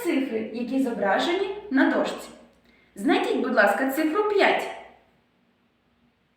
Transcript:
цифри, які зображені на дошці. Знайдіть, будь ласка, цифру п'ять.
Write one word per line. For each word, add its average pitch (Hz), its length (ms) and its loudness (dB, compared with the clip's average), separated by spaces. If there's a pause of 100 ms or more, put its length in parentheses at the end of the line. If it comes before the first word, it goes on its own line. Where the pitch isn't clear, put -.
цифри, 262 500 -2
які 254 300 -2
зображені 233 720 0 (140)
на 269 220 4
дошці. - 380 -4 (680)
Знайдіть, 294 420 0
будь 233 180 -2
ласка, 214 360 4
цифру 311 320 0
п'ять. 403 440 2 (1700)